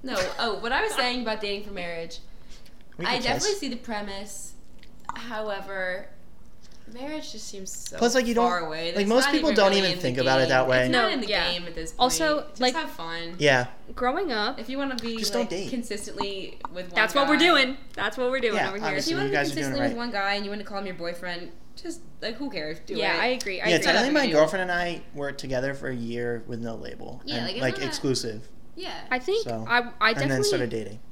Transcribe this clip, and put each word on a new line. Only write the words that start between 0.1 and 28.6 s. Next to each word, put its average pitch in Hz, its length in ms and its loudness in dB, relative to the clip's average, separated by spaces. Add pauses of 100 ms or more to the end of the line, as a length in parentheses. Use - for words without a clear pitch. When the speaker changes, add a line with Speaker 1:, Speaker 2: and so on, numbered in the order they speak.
Speaker 1:
oh, 220 200 0
what 233 120 -2
I 302 100 2
was 440 140 0
saying 247 260 0
about 214 200 -2
dating 202 240 -4
for 208 80 -8
marriage, 170 460 -6 (760)
Speaker 2:
We 170 80 -4
Speaker 1:
I 233 80 2
Speaker 2:
can 247 80 0
Speaker 1:
definitely 240 300 0
Speaker 2:
kiss. 392 80 0
Speaker 1:
see 269 100 -4
the 233 80 -4
premise. 208 760 -8 (640)
However, 196 920 -4 (880)
marriage 294 380 -8
just 214 160 -10
seems 190 240 -10
so - 260 -10
Speaker 2:
Plus, 240 180 4
like, 254 100 4
you 233 80 0
don't, 233 140 4
Speaker 1:
far 233 120 2
away. 160 280 -4
Speaker 2:
like, 175 80 -4
Speaker 1:
That's 202 140 2
Speaker 2:
most 254 160 6
Speaker 1:
not 285 80 4
Speaker 2:
people 214 160 4
Speaker 1:
even 202 80 4
Speaker 2:
don't 196 120 8
Speaker 1:
really 196 100 6
Speaker 2:
even 185 120 4
Speaker 1:
in 180 60 0
the - 40 -4
Speaker 2:
think 127 160 0
about 131 220 6
it 131 40 6
Speaker 1:
game. 127 60 2
Speaker 2:
that 131 180 6
way. 127 180 6
Speaker 1:
It's 127 60 2
not 240 160 6
Speaker 3:
No, 320 60 2
Speaker 1:
in 254 80 0
the 208 60 -4
Speaker 3:
yeah. 180 240 2
Speaker 1:
game 175 140 -4
at 165 100 -8
this 165 160 -6
point. - 80 -8
Speaker 3:
Also, 302 500 4
Speaker 1:
Just - 120 -4
Speaker 3:
like, 254 140 4
Speaker 1:
have 311 160 -4
fun. 170 460 -6
Speaker 2:
Yeah. 131 300 6 (280)
Speaker 3:
growing 285 360 0
up. 233 280 0
Speaker 1:
If 233 100 -8
you 269 80 -4
wanna 277 180 -2
be, 233 220 -4
Speaker 2:
Just 202 160 0
don't 240 100 2
Speaker 1:
like, 214 60 -2
Speaker 2:
date. 175 200 -4
Speaker 1:
consistently 202 880 -6 (140)
with 180 140 -8
one 175 80 -8
Speaker 3:
That's 220 200 6
what 277 120 6
we're 302 100 6
Speaker 1:
guy. 311 80 8
Speaker 3:
doing. 269 320 6 (160)
That's 208 240 -2
what 247 140 2
we're 262 80 0
doing 226 160 2
Speaker 2:
Yeah, 226 140 2
Speaker 3:
over 202 80 -6
here. 220 100 -4
Speaker 2:
obviously. 302 260 0
Speaker 1:
If - 20 0
you - 20 -
wanna 139 100 2
Speaker 2:
You 135 40 0
Speaker 1:
be 147 40 0
Speaker 2:
guys 143 160 2
are - 40 -6
doing 302 80 -2
it 269 60 0
Speaker 1:
consistently 269 120 0
Speaker 2:
right. 277 80 2
Speaker 1:
with 233 80 -2
one 240 140 -4
guy 202 240 0
and 202 100 -2
you 202 60 -6
wanna 208 120 -6
call 202 160 -6
him 202 60 -6
your 180 100 -6
boyfriend, 175 560 -6 (240)
just, - 260 -8 (200)
like, 226 160 -4
who 277 120 -6
cares? 165 360 -6
Do 208 100 -6
Speaker 3:
Yeah, 196 200 2
Speaker 1:
it. 185 60 0
Speaker 3:
I 220 60 4
agree. 226 340 -2
I - 80 2
Speaker 2:
Yeah, 170 60 8
Speaker 3:
agree. - 100 4
Speaker 2:
technically, 233 260 4
my 294 160 4
Speaker 1:
Deal. 160 100 2
Speaker 2:
girlfriend 196 260 6
and 180 80 0
I 175 300 0 (120)
were 143 180 -4
together 135 420 -2
for 135 160 -6
a 127 60 -2
year 117 520 -2
with 120 140 -6
no 113 140 -4
label. - 500 -8
Speaker 1:
Yeah, - 120 -4
Speaker 2:
And, - 80 -2
Speaker 1:
like, - 100 -4
it's 247 60 -4
Speaker 2:
like, 127 140 2
Speaker 1:
not - 60 -6
that - 60 -2
Speaker 2:
exclusive. 120 640 -2 (260)